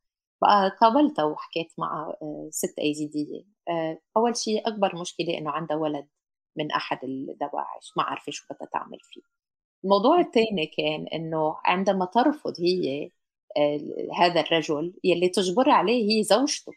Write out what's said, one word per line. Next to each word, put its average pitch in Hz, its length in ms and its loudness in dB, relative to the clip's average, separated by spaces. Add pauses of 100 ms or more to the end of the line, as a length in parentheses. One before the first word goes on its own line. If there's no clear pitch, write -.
(420)
بقى 196 400 4
قابلتها 240 440 4
وحكيت 165 520 -6
مع، 165 440 -6
آه، 151 300 -10
ست - 280 -6
أيزيدية. 151 640 -4 (260)
آه، 160 300 -4 (180)
أول 233 200 2
شيء 214 300 -2
أكبر 202 280 -2
مشكلة 170 420 -6
إنه 151 140 -6
عندها 151 260 -4
ولد 151 300 -4 (500)
من 151 140 -4
أحد 147 320 -4
الدواعش، 143 960 -8
ما 156 60 0
عارفة - 280 -8
شو - 180 -14
بدها - 220 -14
تعمل - 300 -8
فيه. - 200 -20 (640)
الموضوع 202 360 6
الثاني 220 460 2
كان 156 420 -4
إنه 160 480 -2 (100)
عندما 190 400 2
ترفض 254 540 0
هي، 175 520 -2 (460)
آه، 147 220 2 (360)
هذا 170 260 4
الرجل 160 520 0 (100)
يلي 175 260 4
تجبر 190 400 2
عليه 214 420 4
هي 220 120 2
زوجته، - 540 2